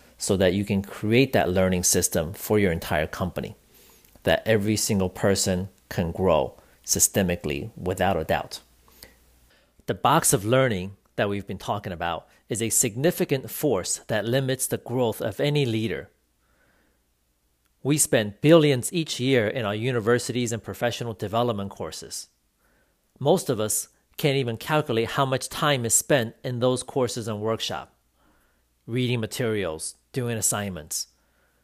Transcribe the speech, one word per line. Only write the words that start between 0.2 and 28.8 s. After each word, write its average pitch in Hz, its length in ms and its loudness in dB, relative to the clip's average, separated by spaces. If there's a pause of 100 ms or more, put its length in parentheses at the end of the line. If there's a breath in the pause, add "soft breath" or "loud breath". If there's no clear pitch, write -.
that 92 160 4
you 101 100 0
can 98 200 0
create 120 500 2
that 95 160 2
learning 92 340 2
system 87 500 0
for - 260 0
your 95 120 4
entire 80 360 0
company, - 480 -6 (680 soft breath)
that 87 220 2
every 107 300 2
single 95 340 0
person 95 600 0 (200)
can 85 220 -2
grow 80 420 2 (320 soft breath)
systemically 90 880 0
without 92 400 0
a 80 80 -2
doubt. - 360 -4 (1300 soft breath)
The 113 60 -2
box 143 380 2
of 104 120 2
learning 107 520 0 (180)
that 107 140 0
we've 101 180 -6
been 98 100 -10
talking 104 340 -6
about 85 360 -6 (200 soft breath)
is 113 140 -4
a 113 80 0
significant 135 800 0
force 110 560 -2
that 107 180 -2
limits 131 440 0
the 113 100 -2
growth 120 420 -2
of 113 200 -4
any 143 260 2
leader. 110 460 -2 (1700)
We 147 160 0
spend 110 420 0
billions 147 540 6
each 165 260 -4
year 123 280 2
in 113 180 -4
our 101 80 -2
universities 120 760 0
and 113 120 -6
professional 117 520 -4
development 107 560 -2
courses. - 560 -12 (880)
Most 151 320 2
of 113 100 0
us - 280 -2 (280)
can't 139 220 0
even 120 200 -2
calculate 127 560 0
how 139 120 2
much 131 240 -2
time 143 360 0
is 110 100 0
spent 123 480 2
in 123 160 -4
those 127 240 2
courses 120 440 -2
and 104 140 -4
workshop, 107 500 -4 (920)